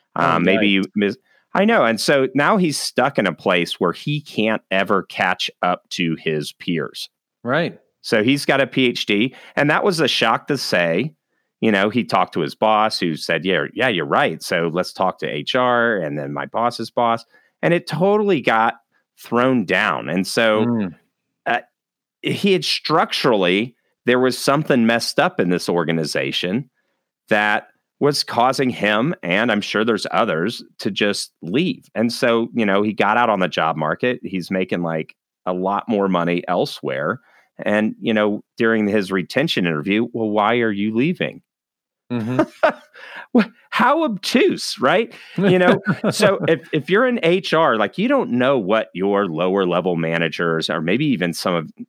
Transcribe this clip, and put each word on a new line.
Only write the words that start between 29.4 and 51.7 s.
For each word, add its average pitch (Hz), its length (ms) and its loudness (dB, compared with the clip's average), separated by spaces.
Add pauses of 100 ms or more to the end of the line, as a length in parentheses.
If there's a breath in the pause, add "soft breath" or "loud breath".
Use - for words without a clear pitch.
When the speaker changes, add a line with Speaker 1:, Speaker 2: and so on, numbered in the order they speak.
Speaker 2:
I'm 104 80 2
sure 104 240 -2
there's 113 280 0
others, 92 520 -2 (140)
to 107 140 -6
just 101 500 -2
leave. 120 520 -4
And 117 200 -2
so, 117 400 0
you 113 120 0
know, 101 180 2
he 107 100 -2
got 107 240 0
out 120 120 2
on 101 120 2
the 87 80 0
job 80 260 -2
market. 85 480 -2
He's 87 260 -8
making, 92 320 -4
like, 82 360 -6 (280)
a 92 60 -4
lot 92 380 -4
more 98 180 0
money 87 400 0
elsewhere. 87 720 -4 (380 soft breath)
And, 107 420 0
you 110 140 -2
know, 104 320 0 (100)
during 113 320 2
his 98 240 -2
retention 98 560 -2
interview, 95 460 -2
"Well, 113 160 -2
why 104 300 2
are 113 120 0
you 104 240 -2
leaving?" 120 460 -2 (680)
Speaker 1:
Mm-hmm. 120 340 -2 (200)
Speaker 2:
<laughs> - 680 -6
Wha-, 220 180 4 (180 loud breath)
how 285 360 2
obtuse, - 760 0
right? 175 340 2 (240 loud breath)
You 185 220 4
know, 185 220 4 (140)
Speaker 1:
<laughs> 214 160 -2
Speaker 2:
so 202 360 2
if, 160 240 0
if 156 180 -2
you're 208 160 4
in 247 160 0
H 175 320 0
R, 156 220 4
like, 107 220 0
you 202 100 0
don't 254 240 0
know 127 260 2
what 107 360 0
your 101 340 2
lower 92 380 0
level 87 320 0
managers, 82 720 -2
or 82 120 -2
maybe 107 260 0
even 87 260 0
some 95 200 -2
of, 85 180 -4 (180)